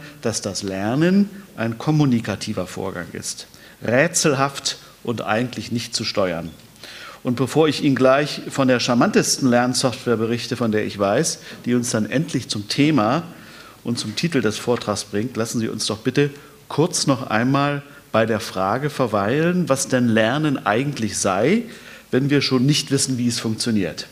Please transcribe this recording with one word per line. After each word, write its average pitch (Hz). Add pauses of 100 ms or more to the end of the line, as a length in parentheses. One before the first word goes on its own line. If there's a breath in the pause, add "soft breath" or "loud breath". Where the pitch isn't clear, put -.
(240 loud breath)
dass 110
das 98
Lernen 143 (260 loud breath)
ein 117
kommunikativer 117
Vorgang 90
ist, - (400 loud breath)
rätselhaft 139 (240 loud breath)
und 117
eigentlich 110
nicht 117
zu 110
steuern. 85 (720 loud breath)
Und 123
bevor 147
ich -
Ihnen 135
gleich 131
von 135
der 123
charmantesten 139
Lernsoftware 120
berichte, 117
von 110
der 104
ich 98
weiß, 110 (240 loud breath)
die 120
uns 120
dann 107
endlich 135
zum 104
Thema 143 (640 loud breath)
und 120
zum 107
Titel 165
des 107
Vortrags 110
bringt, 107
lassen 113
Sie 110
uns 110
doch 107
bitte 143 (360 loud breath)
kurz 165
noch 131
einmal 139 (300 loud breath)
bei 113
der 107
Frage 107
verweilen, 135
was 156
denn 123
Lernen 123
eigentlich 113
sei, 123 (480 loud breath)
wenn 131
wir 139
schon 131
nicht 143
wissen, 135
wie 120
es 117
funktioniert. 110